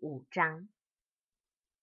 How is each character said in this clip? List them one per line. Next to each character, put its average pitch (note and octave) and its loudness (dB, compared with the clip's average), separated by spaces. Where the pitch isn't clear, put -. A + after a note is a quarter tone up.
五 C3 -6
章， E3 0